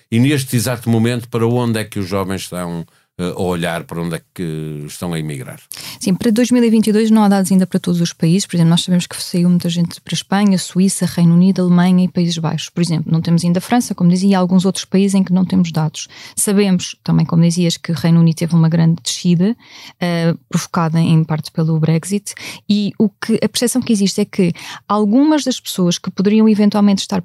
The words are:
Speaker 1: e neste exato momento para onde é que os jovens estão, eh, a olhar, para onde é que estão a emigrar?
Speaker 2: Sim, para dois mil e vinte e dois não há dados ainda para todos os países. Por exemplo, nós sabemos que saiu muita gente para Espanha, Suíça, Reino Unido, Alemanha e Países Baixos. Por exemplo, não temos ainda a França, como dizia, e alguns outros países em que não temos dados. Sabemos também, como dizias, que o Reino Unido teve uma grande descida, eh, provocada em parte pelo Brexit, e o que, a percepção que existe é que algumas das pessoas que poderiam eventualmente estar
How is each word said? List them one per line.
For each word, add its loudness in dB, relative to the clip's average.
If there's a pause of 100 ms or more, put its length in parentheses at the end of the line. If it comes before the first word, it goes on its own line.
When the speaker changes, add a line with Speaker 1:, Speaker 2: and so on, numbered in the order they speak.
Speaker 1:
e 0
neste 0
exato -4
momento 0
para 0
onde 0
é -6
que -10
os -4
jovens -4
estão, -8 (320)
eh, -6
a -6
olhar, -4
para -10
onde -6
é -12 (100)
que -8
estão -10
a -6
emigrar? -10 (400)
Speaker 2:
Sim, -2
para -2
dois 0
mil 2
e 2
vinte 2
e 0
dois 2
não 4
há 4
dados 2
ainda 4
para -4
todos -2
os -2
países. 0
Por -6
exemplo, 4
nós 4
sabemos 0
que -14
saiu 0
muita 2
gente -4
para -8
Espanha, 0
Suíça, 0
Reino 4
Unido, 4
Alemanha 4
e 0
Países -2
Baixos. -4
Por -6
exemplo, -2
não 2
temos 0
ainda 2
a -4
França, -2
como 2
dizia, 2
e 4
alguns 2
outros -2
países 0
em 4
que -2
não 2
temos 0
dados. -4 (260)
Sabemos 0
também, 2
como 2
dizias, 0
que -8
o -2
Reino 2
Unido 4
teve -4
uma 4
grande 2
descida, 0 (440)
eh, 0 (140)
provocada -2
em 4
parte -4
pelo 0
Brexit, -2 (340)
e 0
o 2
que, -4
a -2
percepção -2
que -2
existe 0
é 0
que 0 (360)
algumas 2
das -2
pessoas -2
que -8
poderiam 2
eventualmente 2
estar -4